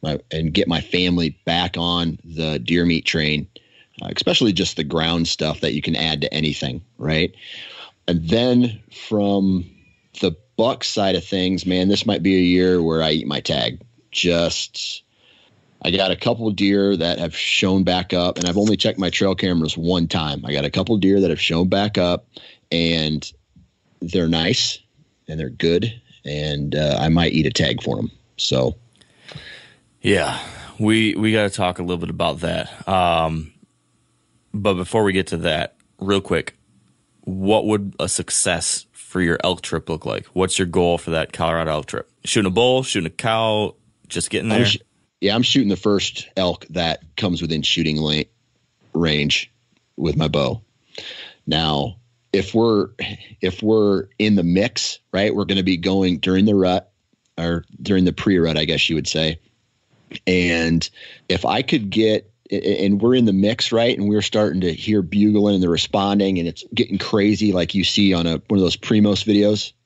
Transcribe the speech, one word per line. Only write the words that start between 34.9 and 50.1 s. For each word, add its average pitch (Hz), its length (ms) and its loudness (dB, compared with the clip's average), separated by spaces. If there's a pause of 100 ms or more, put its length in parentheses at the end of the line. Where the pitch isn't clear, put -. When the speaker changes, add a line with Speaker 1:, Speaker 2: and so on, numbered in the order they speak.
Speaker 2:
we 101 100 2
get 92 140 0
to - 100 -6
that, 82 380 -2 (240)
real 95 220 0
quick, - 340 -4 (680)
what 95 440 0
would 101 340 -2
a 87 100 -2
success - 840 -4
for - 300 -6
your 85 220 2
elk 90 180 -2
trip - 280 -6
look 80 160 -6
like? 52 220 -6
What's 92 320 -2
your 95 60 2
goal 87 320 2
for - 140 -6
that 80 220 -2
Colorado 82 380 -2
elk 76 140 -4
trip? - 240 -10 (160)
Shooting 104 220 0
a 92 60 0
bull, 127 300 4
shooting 95 240 -4
a - 40 -4
cow, 113 640 0 (320)
just - 220 -6
getting 104 220 -2
Speaker 1:
I'm 104 60 2
Speaker 2:
there? 120 80 2
Speaker 1:
sh-, - 140 -2 (420)
yeah, 98 140 0
I'm 120 80 0
shooting 123 260 2
the 92 80 0
first - 580 -2
elk 90 360 -2
that 82 320 -4 (120)
comes 87 260 -2
within 80 200 -4
shooting 78 360 0
la-, 76 260 0 (720)
range 76 580 0 (440)
with 73 220 -2